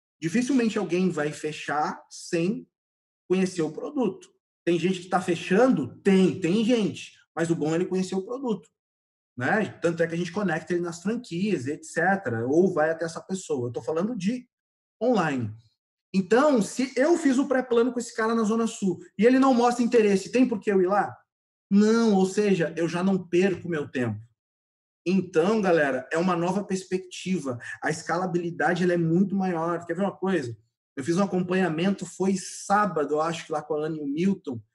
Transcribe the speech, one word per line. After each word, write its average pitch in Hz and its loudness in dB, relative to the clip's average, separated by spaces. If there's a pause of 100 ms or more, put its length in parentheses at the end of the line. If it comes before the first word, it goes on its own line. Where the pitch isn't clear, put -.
(200)
Dificilmente 233 0
alguém 185 0
vai 151 -2
fechar 151 -6
sem 185 -4 (600)
conhecer 180 0
o 156 -4
produto. 262 -4 (380)
Tem 170 2
gente 180 0
que - -16
tá 190 0
fechando? 185 0
Tem, 190 4
tem 190 0
gente. 214 0 (220)
Mas 165 -2
o 160 0
bom 147 -2
é 165 0
ele 185 0
conhecer 185 -2
o 190 -4
produto, 240 -6 (680)
né? 165 -2 (100)
Tanto 165 0
é 165 0
que 165 -4
a 170 -2
gente 170 -4
conecta 180 -2
ele 175 0
nas 170 -8
franquias, 190 -2
et 151 -8
cetera, 160 -2
ou 170 4
vai 156 2
até 165 -4
essa 165 -10
pessoa. 151 -6
Eu 120 -10
tô 151 -8
falando 175 -2
de 226 -4 (560)
online. 160 0 (640)
Então, 233 4
se 247 -4
eu 311 4
fiz 269 2
o 285 2
pré-plano 254 2
com 247 -6
esse - -8
cara 226 0
na 226 0
Zona 226 0
Sul 196 -4 (180)
e 196 2
ele 254 6
não 269 6
mostra 240 2
interesse, 208 2
tem 247 4
por 214 -2
que - -8
eu 196 4
ir 180 2
lá? 190 0 (540)
Não, 214 6
ou 190 4
seja, 185 0
eu 165 0
já 170 -4
não 190 2
perco 180 0
meu 147 -4
tempo. 110 -4 (840)
Então, 190 2
galera, 147 2
é 160 0
uma 180 2
nova 180 -2
perspectiva. 180 -6 (200)
A 139 -4
escalabilidade, 170 -2
ela 175 2
é 175 2
muito 170 2
maior. 170 -2
Quer 170 -4
ver 185 -4
uma 190 -2
coisa? 156 -4 (380)
Eu 135 -8
fiz 170 0
um 196 4
acompanhamento, 185 0
foi 190 -2
sábado, 160 -2
eu 151 2
acho 165 -4
que - -10
lá 151 -2
com 160 -6
a 151 -2
Anne 160 -6
e 151 -10
o 143 -6
Milton, 147 -2 (140)